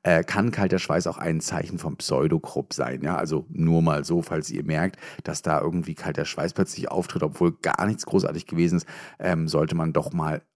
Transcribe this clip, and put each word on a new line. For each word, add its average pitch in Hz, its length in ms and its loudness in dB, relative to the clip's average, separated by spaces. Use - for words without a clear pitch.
äh, 82 220 6
kann 107 260 2
kalter 95 300 2
Schweiß 85 260 0
auch 82 120 -4
ein 82 220 0
Zeichen - 380 -4
vom 78 200 -6
Pseudokrupp 76 760 0
sein, 64 300 -4
ja, 78 120 -2
also 78 340 -2
nur 82 320 4
mal 78 220 4
so, 85 180 0
falls 80 300 -4
ihr 90 140 -4
merkt, 78 320 -2
dass - 200 -6
da 78 180 2
irgendwie 82 340 -2
kalter 80 300 -4
Schweiß 82 280 -4
plötzlich - 380 -2
auftritt, 87 320 -2
obwohl 82 300 2
gar - 340 0
nichts 110 180 -2
großartig 85 440 0
gewesen 85 300 4
ist, - 100 -4
ähm, 82 260 0
sollte 78 300 2
man 80 160 0
doch 73 200 0
mal 78 300 -2